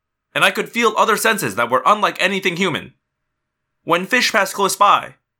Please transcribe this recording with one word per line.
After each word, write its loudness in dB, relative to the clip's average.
and 2
I 4
could -4
feel 0
other 4
senses -2
that -2
were 0
unlike 2
anything -2
human. -4
When -2
fish 0
passed 0
close -2
by, 2